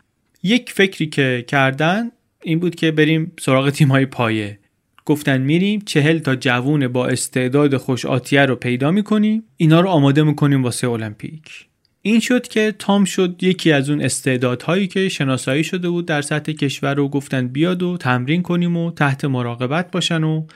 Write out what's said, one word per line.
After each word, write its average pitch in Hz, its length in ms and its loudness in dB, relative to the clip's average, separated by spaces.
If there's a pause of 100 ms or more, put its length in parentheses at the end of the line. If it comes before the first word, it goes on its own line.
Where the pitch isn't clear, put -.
(420)
یک 240 300 0
فکری 190 340 0
که 127 420 -2
کردن 151 640 0 (320)
این 165 160 -2
بود 170 160 -2
که 165 160 0
بریم 160 500 2
سراغ 135 300 2
تیم‌های 135 360 4
پایه. 110 520 -2 (480)
گفتن 143 340 0
می‌ریم 180 400 0
چهل 160 380 2
تا 135 180 -2
جوون 127 520 0
با 123 180 -2
استعداد 131 680 0
خوش 123 280 -4
آتیه 135 420 2
رو 127 100 0
پیدا 123 340 -2
می‌کنیم، 214 520 0 (140)
اینا 160 240 4
رو 185 80 2
آماده 143 340 4
می‌کنیم 147 420 2
واسه 123 240 -2
المپیک. 110 760 -8 (360)
این 220 180 2
شد 247 280 0
که 214 300 0
تام 202 260 2
شد 180 380 0
یکی 180 300 2
از 139 180 2
اون 147 120 0
استعدادهایی 131 840 -2
که 190 220 -2
شناسایی 135 560 -2
شده 175 260 -4
بود 175 160 -4
در 147 160 -2
سطح 151 300 -4
کشور 139 480 -2
و 139 80 0
گفتن 135 400 -4
بیاد 175 340 -2
و 180 140 -2
تمرین 131 460 0
کنیم 175 340 0
و 170 140 -4
تحت 143 340 -2
مراقبت 127 640 -4
باشن 165 340 -2
و 156 200 -2 (100)